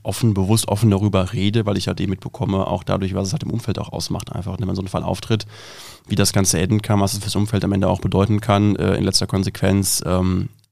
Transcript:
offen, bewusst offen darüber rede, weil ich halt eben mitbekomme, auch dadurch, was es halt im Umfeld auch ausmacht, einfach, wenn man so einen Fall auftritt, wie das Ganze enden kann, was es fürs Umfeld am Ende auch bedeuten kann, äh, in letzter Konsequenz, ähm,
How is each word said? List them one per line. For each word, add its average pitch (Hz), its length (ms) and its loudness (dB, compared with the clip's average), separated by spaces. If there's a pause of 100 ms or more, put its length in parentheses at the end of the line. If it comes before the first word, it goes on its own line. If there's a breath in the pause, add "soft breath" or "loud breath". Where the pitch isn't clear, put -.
offen, 107 320 0
bewusst 98 320 2
offen 104 240 4
darüber 98 420 2
rede, 104 320 0
weil 101 120 0
ich 92 100 -4
halt 87 120 -4
eben 95 120 -2
mitbekomme, - 560 -2
auch 95 160 -4
dadurch, 95 320 -2
was 101 140 -2
es - 40 -4
halt - 80 -4
im - 80 -6
Umfeld 107 300 -4
auch - 120 -8
ausmacht, - 400 -6
einfach, 95 280 -6
wenn 95 80 -2
man 95 80 -2
so 95 80 -4
einen 95 60 -6
Fall - 120 -4
auftritt, 104 460 -2 (600 loud breath)
wie - 60 -4
das 101 200 2
Ganze 95 280 2
enden 104 220 2
kann, 104 160 2
was 101 140 2
es 104 60 -4
fürs - 160 -4
Umfeld 101 300 0
am 98 60 0
Ende 101 180 2
auch 90 120 0
bedeuten 101 380 2
kann, 104 360 4
äh, 95 220 2
in 87 60 0
letzter 98 220 0
Konsequenz, 98 800 0
ähm, 92 440 0 (220)